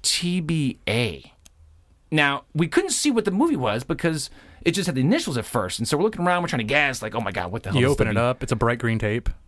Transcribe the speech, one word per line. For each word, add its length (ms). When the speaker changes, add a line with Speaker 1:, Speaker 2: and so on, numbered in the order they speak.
Speaker 1:
T 400
B 460
A?" 460
Now, 320
we 140
couldn't 240
see 200
what 140
the 60
movie 240
was 280
because 460
it 100
just 140
had 100
the 60
initials 360
at 80
first, 340
and 80
so 100
we're 60
looking 220
around, 180
we're 60
trying 100
to 60
guess, 360
like, 140
"Oh 60
my 100
God, 200
what 120
the 80
hell 80
Speaker 2:
You 80
Speaker 1:
is 60
Speaker 2:
open 140
it 60
Speaker 1:
W-" 160
Speaker 2:
up, 140
it's 80
a 40
bright 240
green 200
tape. 300